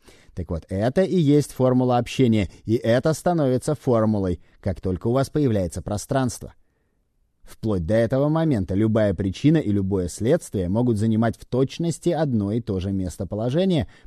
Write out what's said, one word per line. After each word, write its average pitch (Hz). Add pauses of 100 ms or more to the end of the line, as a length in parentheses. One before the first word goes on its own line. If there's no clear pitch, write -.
(340)
Так 87
вот, 82
это 117
и 185
есть 147
формула 127
общения, 113 (140)
и 113
это 123
становится 147
формулой, 107 (200)
как 92
только 92
у 117
вас 131
появляется 104
пространство. - (880)
Вплоть 98
до 104
этого 131
момента 151
любая 107
причина 101
и 101
любое 95
следствие 107
могут 113
занимать 113
в -
точности 160
одно 123
и 120
то 98
же 98
местоположение, 113 (180)